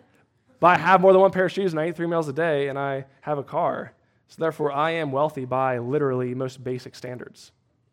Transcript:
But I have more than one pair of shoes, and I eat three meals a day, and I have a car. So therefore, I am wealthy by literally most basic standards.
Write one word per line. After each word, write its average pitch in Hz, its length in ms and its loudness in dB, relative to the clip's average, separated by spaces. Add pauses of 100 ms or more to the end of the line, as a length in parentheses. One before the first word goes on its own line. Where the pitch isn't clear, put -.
(600)
But 165 80 6
I 175 100 6
have 175 240 4
more 190 100 8
than 190 100 8
one 190 100 6
pair 185 140 0
of 165 60 -2
shoes, 190 220 -2
and 156 60 -2
I 156 100 -2
eat 170 80 -8
three 170 100 -4
meals 165 220 -2
a 135 40 -6
day, 147 360 0
and 139 100 -6
I 139 260 -6 (160)
have 151 160 -4
a 135 60 -6
car. - 480 -4 (380)
So - 100 -20
therefore, 156 320 -2
I 147 200 0
am 160 200 -4
wealthy 143 320 -2
by 127 360 -2
literally 127 540 -2
most 131 300 -8
basic 127 320 -8
standards. - 560 -16 (420)